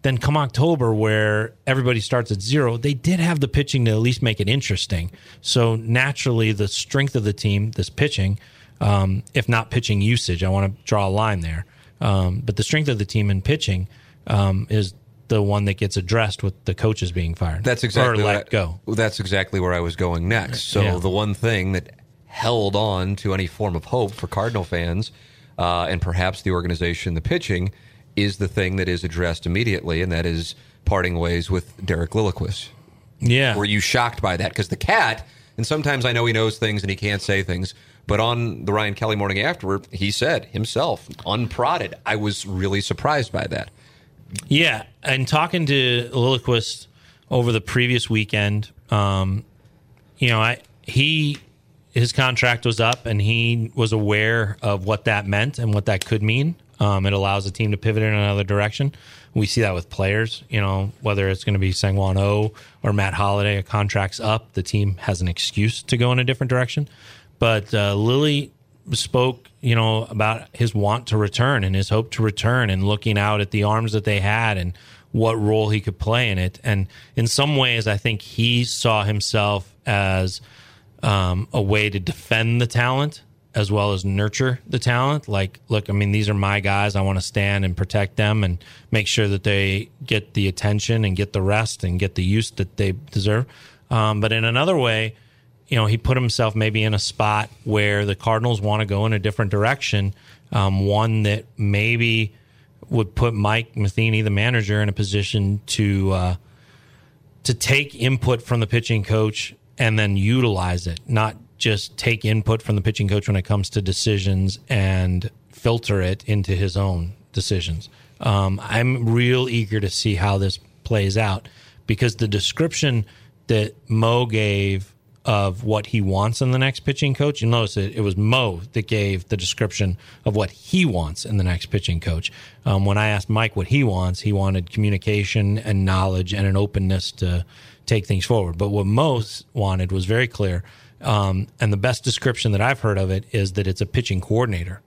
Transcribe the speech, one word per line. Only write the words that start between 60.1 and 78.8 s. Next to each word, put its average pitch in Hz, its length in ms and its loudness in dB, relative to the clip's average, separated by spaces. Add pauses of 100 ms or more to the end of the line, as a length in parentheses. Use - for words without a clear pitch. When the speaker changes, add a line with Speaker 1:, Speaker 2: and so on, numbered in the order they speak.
Speaker 1:
you 110 100 -2
know, 98 320 0 (100)
whether 98 280 0
it's 95 140 -4
gonna 98 160 0
be 95 120 2
Sangwon 95 460 0
Oh 104 360 0 (280)
or 107 100 0
Matt 98 220 0
Holliday, 101 440 0
a 98 60 -4
contract's 101 560 -2
up, 110 340 -2
the 92 100 -2
team 101 380 0
has 90 200 -2
an 90 60 0
excuse - 560 -2
to - 120 -2
go 123 160 2
in 123 60 2
a 127 60 0
different 127 260 -2
direction. 127 400 0 (480)
But, 110 360 2
uh, 101 200 2
Lilly 139 580 2 (400)
spoke, 127 560 0 (140)
you 117 140 2
know, 110 340 2
about 110 420 0
his 117 240 0
want 107 320 0
to 107 80 0
return 110 480 2
and 92 100 0
his 95 140 0
hope 110 240 0
to - 120 -2
return, 113 460 0
and 95 160 0
looking 104 320 0
out 104 220 2
at 98 120 -2
the 104 120 0
arms 107 300 0
that 104 100 0
they 101 160 0
had 107 380 0
and 90 160 -4 (400)
what 113 220 2
role 107 340 2
he 107 100 2
could 98 200 -6
play 117 300 0
in 95 80 0
it. 92 280 -2
And 98 220 0 (280)
in 117 120 0
some 143 280 0
ways, 120 320 2
I 104 80 2
think 107 260 -2
he 120 440 0
saw 110 400 0